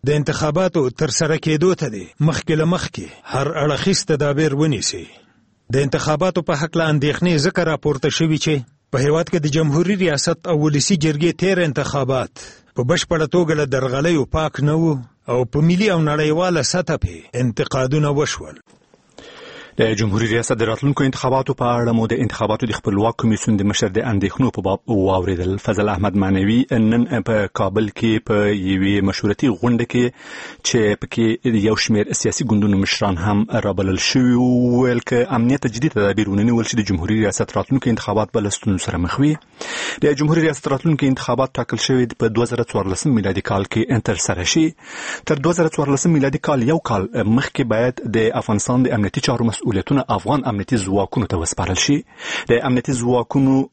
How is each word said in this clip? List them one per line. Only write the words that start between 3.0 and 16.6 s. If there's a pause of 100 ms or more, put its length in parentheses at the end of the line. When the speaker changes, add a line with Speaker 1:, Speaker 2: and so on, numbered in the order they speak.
Speaker 1:
هر (160)
اړخیز
تدابیر
ونیسي. (640)
د (100)
انتخاباتو
په
هکله
اندېښنې
ځکه (100)
راپورته
شوي
چې (360)
په
هیواد
کې
د
جمهوري
ریاست
او
ولسي
جرګې
تیر
انتخابات (460)
په
بشپړه
توګه
له
درغلیو (120)
پاک
نه
وو (300)
او
په
ملي
او
نړیواله